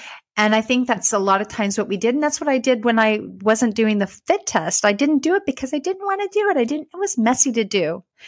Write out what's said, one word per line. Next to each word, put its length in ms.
And 180
I 60
think 280
that's 240
a 60
lot 220
of 60
times 320
what 100
we 80
did. 180
And 80
that's 180
what 80
I 100
did 260
when 140
I 240
wasn't 540
doing 220
the 100
fit 380
test. 380
I 80
didn't 280
do 160
it 100
because 260
I 60
didn't 260
want 180
to 160
do 100
it. 80
I 80
didn't, 280
it 40
was 200
messy 360
to 120
do. 380